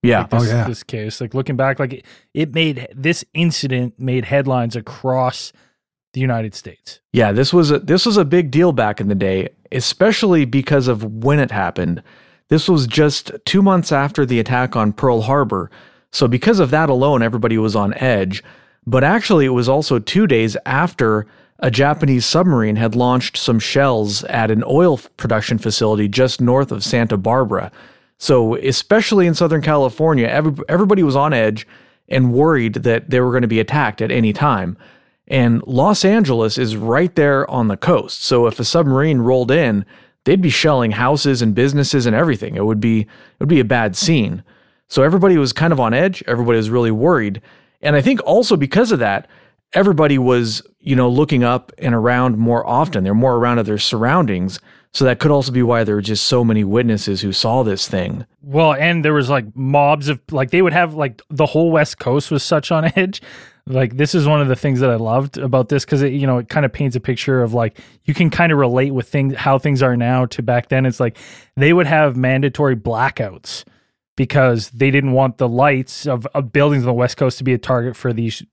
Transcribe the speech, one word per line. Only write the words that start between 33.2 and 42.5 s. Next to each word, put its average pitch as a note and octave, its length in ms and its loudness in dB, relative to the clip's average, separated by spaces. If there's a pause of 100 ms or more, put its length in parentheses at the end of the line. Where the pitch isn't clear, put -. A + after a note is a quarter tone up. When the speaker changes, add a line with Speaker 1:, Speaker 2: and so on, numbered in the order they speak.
Speaker 1:
were B2+ 120 0
gonna B2 160 0
be A2 120 0
attacked A#2+ 400 -2
at A2+ 120 -2
any A2+ 200 0
time. G2+ 460 -2 (480)
And A#2+ 400 0
Los D#3 400 0
Angeles C3+ 500 2
is A2+ 200 -2
right A#2+ 380 0
there C#3+ 360 2
on A#2+ 180 -2
the G2+ 80 -2
coast. - 480 -2
So A#2+ 220 2
if A2 120 -2
a A#2+ 60 -4
submarine C#3+ 540 2
rolled B2 320 2
in, A#2+ 340 2 (400)
they'd F#3 160 2
be F3+ 100 2
shelling B2 420 0
houses B2+ 500 0
and A2 120 0
businesses C#3 520 0
and A2 100 2
everything. A2+ 400 -2